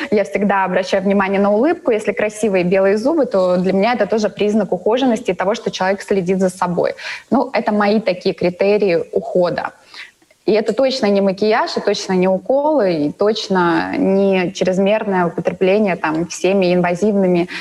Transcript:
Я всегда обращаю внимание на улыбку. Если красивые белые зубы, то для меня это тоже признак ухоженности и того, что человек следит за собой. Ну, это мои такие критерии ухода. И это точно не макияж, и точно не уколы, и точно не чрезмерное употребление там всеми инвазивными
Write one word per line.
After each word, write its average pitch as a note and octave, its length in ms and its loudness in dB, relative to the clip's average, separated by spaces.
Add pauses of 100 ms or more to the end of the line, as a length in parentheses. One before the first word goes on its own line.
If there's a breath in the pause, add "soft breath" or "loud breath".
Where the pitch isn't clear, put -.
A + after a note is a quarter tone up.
(120)
Я G3+ 120 2
всегда G3 420 0
обращаю F#3 380 -2
внимание G3 360 0
на G3+ 120 2
улыбку. C#4+ 400 0
Если G#3+ 200 0
красивые G3+ 540 0
белые F#3+ 320 2
зубы, C4+ 280 0
то F#3 300 2
для F#3 180 0
меня G3+ 200 2
это G#3 120 0
тоже G#3 240 0
признак G#3 440 0
ухоженности A3 580 0
и - 20 -4
того, G3 220 -2
что G3+ 160 -6
человек G3 300 -2
следит F#3+ 380 0
за F#3 100 2
собой. F3+ 440 -2 (380 loud breath)
Ну, B3+ 220 2
это G#3+ 180 0
мои G#3 300 2
такие F3+ 340 -2
критерии G3 540 0 (240)
ухода. F3+ 580 -2 (760 loud breath)
И F#3 40 2
это A3 220 2
точно C4 320 0
не G3+ 160 2
макияж, G#3+ 560 0
и - 20 -2
точно - 340 -2
не F#3 140 2
уколы, F#3+ 800 0
и D3 60 -2
точно F3 840 0
не F#3+ 540 2
чрезмерное F#3+ 760 0
употребление F#3 680 0
там D#3+ 300 -2
всеми F3+ 480 0
инвазивными F3+ 720 0 (140 loud breath)